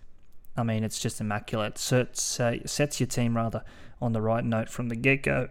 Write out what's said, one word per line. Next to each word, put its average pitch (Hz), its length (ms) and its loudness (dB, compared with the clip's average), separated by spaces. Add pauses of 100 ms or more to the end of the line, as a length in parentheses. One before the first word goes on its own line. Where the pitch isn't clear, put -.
(560)
I 123 80 2
mean, 110 200 2
it's - 160 -4
just - 220 -2
immaculate. 107 560 -2
Sets, - 640 0
uh, 120 260 2
sets - 340 0
your 123 80 4
team, 117 300 2
rather, 110 260 0 (380)
on 120 100 2
the 113 100 2
right 113 220 2
note 113 240 2
from 123 220 -4
the 117 80 -2
get-go. 135 540 4